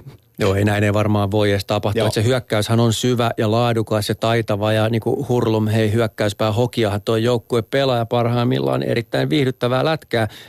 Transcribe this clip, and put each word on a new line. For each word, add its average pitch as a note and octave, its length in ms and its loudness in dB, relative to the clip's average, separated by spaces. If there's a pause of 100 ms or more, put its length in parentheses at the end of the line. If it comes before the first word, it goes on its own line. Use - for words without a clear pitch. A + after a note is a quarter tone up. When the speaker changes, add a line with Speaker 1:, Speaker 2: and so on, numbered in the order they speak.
(400)
Speaker 1:
Joo, G2 160 0
ei G2+ 100 0
näin G#2 180 2
ei G2+ 100 2
varmaan G#2 380 0
voi G#2 200 2
edes G2 140 -2
tapahtua. G#2 340 -2
Speaker 2:
Joo. G#2+ 80 2
Speaker 1:
Et G#2+ 60 -2
se A2 100 0
hyökkäyshän A2+ 560 0
on A#2 140 2
syvä A#2+ 440 0
ja A2 140 0
laadukas A2+ 580 0
ja G#2+ 60 -4
taitava A2 580 0
ja A2 160 2
niinku A#2 400 -2
Hurlum, A2+ 380 2
hei, A2 260 2
hyökkäyspää A2 580 0
Hokiahan G#2+ 500 0
toi A2+ 220 0
joukkue A#2+ 380 0
pelaa B2+ 440 0
parhaimmillaan B2 800 0
erittäin B2 460 -2
viihdyttävää C3 560 0
lätkää. A#2+ 420 -2 (220)